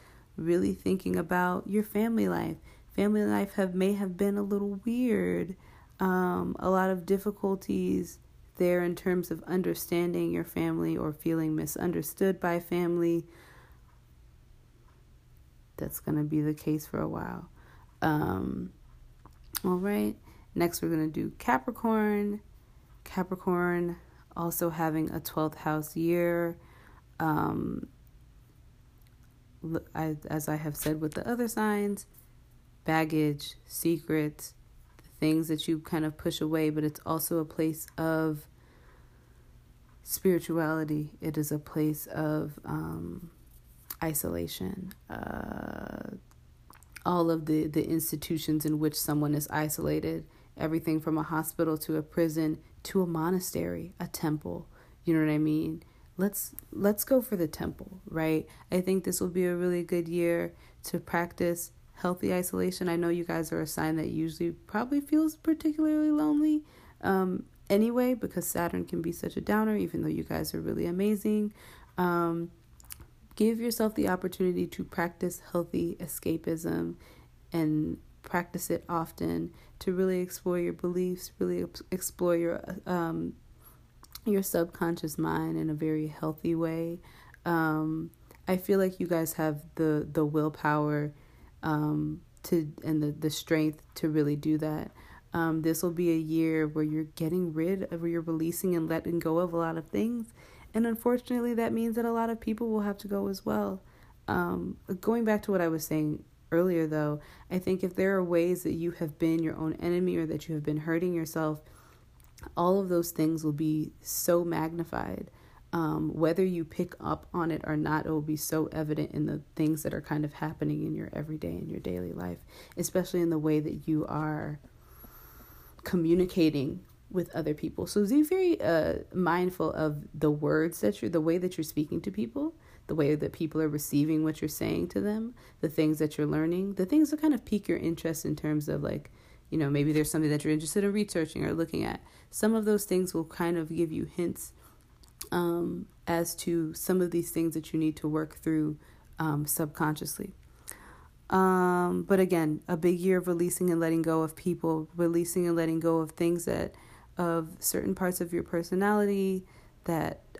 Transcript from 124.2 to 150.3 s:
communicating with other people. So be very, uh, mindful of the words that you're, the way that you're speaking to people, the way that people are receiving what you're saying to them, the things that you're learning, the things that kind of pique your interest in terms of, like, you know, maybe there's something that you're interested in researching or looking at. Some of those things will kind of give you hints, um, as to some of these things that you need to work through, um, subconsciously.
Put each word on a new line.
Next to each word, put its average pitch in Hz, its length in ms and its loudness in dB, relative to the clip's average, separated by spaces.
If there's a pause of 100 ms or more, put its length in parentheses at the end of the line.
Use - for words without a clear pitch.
communicating 165 960 2 (300)
with 180 240 -4
other 156 200 -2
people. - 320 -6
So 208 200 2
be 277 160 6
very, 359 380 4
uh, 160 340 4 (200)
mindful 175 580 2
of 151 320 -2 (100)
the 151 160 2
words 151 500 2
that 208 200 0
you're, 214 100 -2
the 165 100 2
way 165 180 2
that 180 180 -2
you're 165 80 -2
speaking 151 380 -2
to 202 80 -6
people, 233 440 -4 (320)
the - 80 -4
way 151 200 4
that 151 180 -2
people 156 280 -2
are 156 80 2
receiving 151 560 2
what 156 160 -2
you're 156 80 -2
saying 165 400 -2
to 196 120 -4
them, 220 340 -2 (260)
the 160 80 0
things 156 300 2
that 151 180 0
you're 151 100 0
learning, 170 480 0
the 196 120 0
things 294 240 4
that 302 100 -2
kind 311 140 4
of 220 100 -4
pique 202 240 -2
your 170 100 0
interest 165 460 -2
in 151 120 -2
terms 151 320 0
of, 147 140 -2
like, - 280 -4 (380)
you 160 80 -4
know, 147 140 2
maybe 143 220 4
there's 151 180 2
something 156 200 2
that 147 140 0
you're 151 80 2
interested 160 320 0
in 202 80 2
researching 190 520 -2
or 160 100 0
looking 165 300 -2
at. - 180 -6 (280)
Some 220 240 2
of 220 120 0
those 208 180 4
things 185 300 0
will 165 100 0
kind 170 320 -2
of 165 180 -4
give 165 160 2
you 156 140 -4
hints, - 480 -6 (800)
um, 175 540 0 (200)
as 170 280 0
to 165 400 -2
some 185 260 2
of 175 100 2
these 170 200 -2
things 165 240 0
that 160 180 -6
you 160 60 0
need 156 180 2
to - 120 -4
work 156 280 -2
through, 156 400 0 (420)
um, 147 280 0
subconsciously. 156 840 -2 (1000)